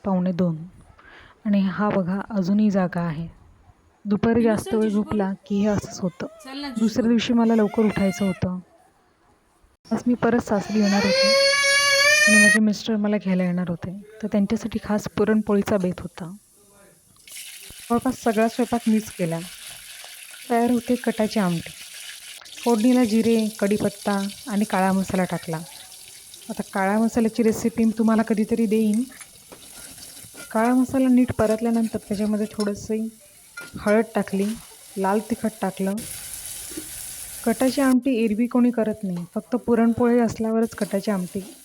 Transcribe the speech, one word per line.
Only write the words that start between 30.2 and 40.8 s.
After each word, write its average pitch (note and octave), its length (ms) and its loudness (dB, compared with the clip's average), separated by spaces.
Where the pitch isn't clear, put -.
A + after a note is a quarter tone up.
काळा A#3 220 2
मसाला C4 340 2
नीट B3 240 4
परतल्यानंतर A3 680 0
त्याच्यामध्ये G#3+ 540 -2
थोडंसं G#3 440 -4
हळद G#3+ 240 2
टाकली, G3 300 -2
लाल G3 220 0
तिखट A3 300 -4
टाकलं. F#3+ 340 -2
कटाची B3+ 360 0
आमटी B3+ 420 2
एरवी A3+ 240 0
कोणी A#3+ 240 4
करत A3 320 -2
नाही, F3 220 -6
फक्त A3 200 -6
पुरणपोळी A#3 640 2
असल्यावरच A3+ 500 0
कटाची G3+ 420 -4